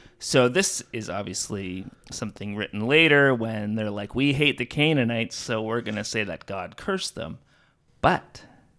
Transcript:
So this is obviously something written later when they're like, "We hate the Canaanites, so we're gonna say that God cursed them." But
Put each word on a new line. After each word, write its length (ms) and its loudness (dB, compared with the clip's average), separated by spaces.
So 280 6
this 340 0
is 160 -8
obviously 760 -6
something 460 -8
written 320 -4
later 460 6
when 420 -2
they're 140 -2
like, 240 -6
"We 200 2
hate 240 2
the 80 -4
Canaanites, 680 0
so 260 -4
we're 180 -2
gonna 240 -4
say 200 -2
that 220 -10
God 300 -8
cursed 380 -6
them." 240 -10
But 400 2